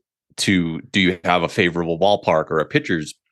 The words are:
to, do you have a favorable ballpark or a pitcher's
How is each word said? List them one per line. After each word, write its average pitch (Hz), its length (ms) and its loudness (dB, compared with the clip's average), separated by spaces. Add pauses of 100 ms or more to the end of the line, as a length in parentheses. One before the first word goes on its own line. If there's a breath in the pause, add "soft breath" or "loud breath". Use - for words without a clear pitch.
(380)
to, 85 440 0 (100)
do 101 80 0
you 92 240 2
have 87 200 2
a 85 40 0
favorable 85 520 -2
ballpark 92 500 2
or 80 80 -2
a 78 80 0
pitcher's 85 480 -4 (180)